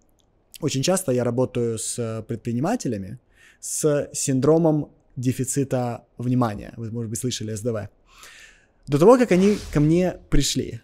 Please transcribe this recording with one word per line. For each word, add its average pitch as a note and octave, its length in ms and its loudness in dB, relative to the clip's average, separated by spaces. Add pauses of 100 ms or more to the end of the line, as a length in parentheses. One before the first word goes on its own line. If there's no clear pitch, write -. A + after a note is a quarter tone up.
(600)
очень C3+ 240 -4
часто F3+ 300 0
я B2 100 2
работаю A#2+ 560 -2
с A2 480 -8
предпринимателями A#2 880 -4 (440)
с - 520 -2
синдромом D3+ 760 2 (240)
дефицита B2 880 -4 (120)
внимания. A#2+ 580 -2
Вы, A#2 160 -12
может A#2 180 -8
быть, A2 100 -8
слышали A2 360 -6
С G#2 60 -10
Д A#2+ 100 -2
В. G#2+ 180 -6 (1000)
До C#3+ 100 2
того, G#3 200 8
как B3 140 2
они F#3+ 260 4 (140)
ко - 80 0
мне E3 380 2 (120)
пришли, - 540 0